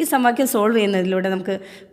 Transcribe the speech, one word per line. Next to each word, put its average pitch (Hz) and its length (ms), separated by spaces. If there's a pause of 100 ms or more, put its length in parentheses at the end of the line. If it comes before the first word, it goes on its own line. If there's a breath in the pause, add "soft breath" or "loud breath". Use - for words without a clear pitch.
ഈ 330 40 (100)
സമവാക്യം 247 420
സോൾവ് 220 240
ചെയ്യുന്നതിലൂടെ 190 560
നമുക്ക് 190 200 (360 loud breath)